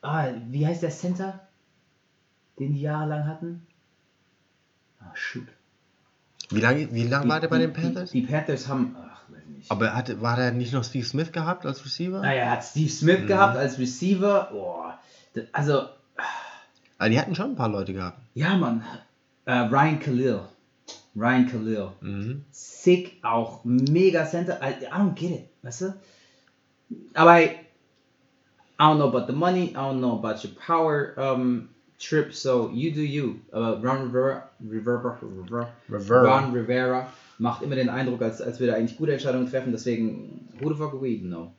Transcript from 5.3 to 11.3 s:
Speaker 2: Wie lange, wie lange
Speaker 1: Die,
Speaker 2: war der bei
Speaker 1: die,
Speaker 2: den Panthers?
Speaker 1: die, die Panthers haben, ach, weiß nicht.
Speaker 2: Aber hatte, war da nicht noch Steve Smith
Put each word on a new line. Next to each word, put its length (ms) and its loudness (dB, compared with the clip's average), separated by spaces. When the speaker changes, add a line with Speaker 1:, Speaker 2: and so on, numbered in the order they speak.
Speaker 2:
Wie 100 0
lange, 320 2
wie 140 0
lange 200 0
Speaker 1:
Die, 40 4
Speaker 2:
war 100 0
der 80 -2
bei 100 4
Speaker 1:
die, 80 4
Speaker 2:
den 80 -4
Panthers? 360 -4
Speaker 1:
die, 120 0
die 40 -2
Panthers 400 -2
haben, 320 -2
ach, 300 -20
weiß 160 -20
nicht. 140 -14
Speaker 2:
Aber 240 0
hatte, 260 -4
war 160 0
da 140 2
nicht 220 -2
noch 100 0
Steve 240 -4
Smith 240 -4